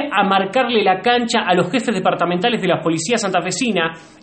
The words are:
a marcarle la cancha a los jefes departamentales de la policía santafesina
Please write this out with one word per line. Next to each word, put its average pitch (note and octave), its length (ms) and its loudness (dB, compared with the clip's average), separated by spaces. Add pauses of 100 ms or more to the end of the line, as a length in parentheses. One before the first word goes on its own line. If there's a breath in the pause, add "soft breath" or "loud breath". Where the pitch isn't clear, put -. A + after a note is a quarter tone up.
(120)
a G3 120 2
marcarle A3 600 2
la F#3 180 2
cancha A#3+ 440 0
a F3+ 80 2
los F3 160 2
jefes A3 240 -2
departamentales F#3 680 0
de F#3 60 -2
la D#3 140 0
policía E3 360 0
santafesina F#3 760 -2 (300 loud breath)